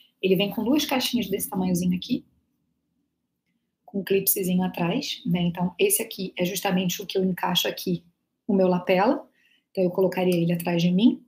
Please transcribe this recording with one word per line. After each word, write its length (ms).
Ele 140
vem 140
com 140
duas 200
caixinhas 460
desse 200
tamanhozinho 460
aqui, 300
com 140
um 40
clipsezinho 600
atrás, 640
né? 160
Então, 380
esse 220
aqui 340
é 80
justamente 580
o 40
que 120
eu 60
encaixo 440
aqui, 360
o 60
meu 140
lapela. 600
Então, 120
eu 80
colocaria 440
ele 180
atrás 280
de 80
mim, 380